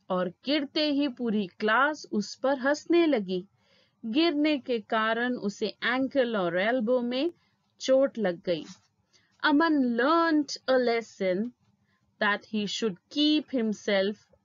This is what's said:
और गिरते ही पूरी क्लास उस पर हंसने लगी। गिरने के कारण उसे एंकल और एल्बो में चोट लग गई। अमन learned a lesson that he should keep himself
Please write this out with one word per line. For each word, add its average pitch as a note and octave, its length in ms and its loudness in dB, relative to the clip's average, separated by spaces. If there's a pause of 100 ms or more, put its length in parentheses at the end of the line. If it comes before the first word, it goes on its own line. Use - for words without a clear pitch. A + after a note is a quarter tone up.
और F#3 200 -2 (160)
गिरते D4 460 -2
ही C#4+ 160 0
पूरी A3 400 -2 (120)
क्लास B3 520 0
उस G#3 240 -4
पर C4+ 240 -2
हंसने D4 460 2
लगी। F#3+ 400 -2 (600)
गिरने D4 520 0
के A#3+ 220 -4
कारण A3+ 540 -2
उसे G#3 340 -4
एंकल B3 680 -2
और F3+ 220 0
एल्बो A#3+ 420 0
में C4 300 -2 (500)
चोट C4+ 360 2
लग F3+ 280 -2
गई। E3 200 -4 (760)
अमन D4+ 400 4 (120)
learned D4+ 640 2 (100)
a C4 100 4
lesson A#3 720 0 (680)
that G#3 240 0
he G#3 220 -4
should F#3+ 280 -4 (140)
keep D4+ 420 0
himself G#3 720 -2 (200)